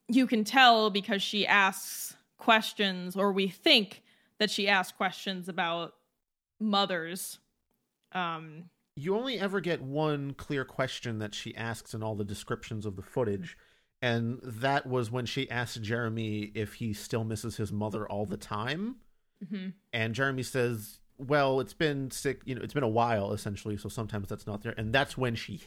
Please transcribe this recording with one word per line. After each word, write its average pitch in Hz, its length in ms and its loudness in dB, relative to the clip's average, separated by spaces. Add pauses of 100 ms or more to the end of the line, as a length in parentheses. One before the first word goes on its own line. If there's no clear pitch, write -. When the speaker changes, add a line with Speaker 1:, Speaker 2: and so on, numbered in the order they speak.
Speaker 1:
you 247 200 4
can 220 160 2
tell 226 460 8
because 196 340 0
she 202 240 0
asks - 680 2 (220)
questions, 190 760 2
or 196 160 4
we 190 160 2
think 220 560 4 (360)
that 214 120 2
she 196 160 0
asks 190 280 4
questions 185 520 -4
about 170 480 -2 (640)
mothers. 190 800 0 (720)
Um, 165 540 -6 (320)
Speaker 2:
You 170 180 -2
only 240 240 -2
ever 190 220 0
get 160 200 -2
one 143 520 0
clear 135 320 -4
question 127 540 -4
that 107 140 -6
she - 220 -10
asks 113 380 -6
in 110 100 -4
all 110 120 -2
the 104 100 -2
descriptions 107 600 -6
of 98 120 -6
the 98 40 -10
footage, 101 560 -2 (440)
and 117 420 0
that 131 420 0
was 127 240 0
when 123 160 -2
she 131 240 -4
asked 120 320 -4
Jeremy 110 720 -2
if 107 220 -4
he 113 180 -4
still 110 300 -4
misses 110 340 -6
his 104 140 -4
mother 104 360 -4
all 101 180 -4
the 98 120 -6
time. 147 600 -6 (460)
Speaker 1:
Mm-hmm. 190 260 -6 (240)
Speaker 2:
And 113 200 0
Jeremy 131 300 0
says, 120 560 -2 (180)
"Well, 139 440 2
it's - 120 -6
been 139 380 0
sick, - 340 -2
you 131 80 -4
know, 120 80 -6
it's - 120 -8
been 147 100 2
a 120 40 2
while, 110 460 4
essentially, 104 440 -4
so 101 120 -8
sometimes 104 400 -6
that's 104 160 -8
not 104 160 -6
there." 117 160 -6
And 113 160 -2
that's 135 240 2
when 123 180 2
she 143 200 -8 (120)